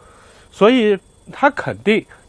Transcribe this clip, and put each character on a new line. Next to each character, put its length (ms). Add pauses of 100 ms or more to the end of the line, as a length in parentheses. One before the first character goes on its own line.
(500)
所 200
以 280 (320)
他 200
肯 320
定 220 (240)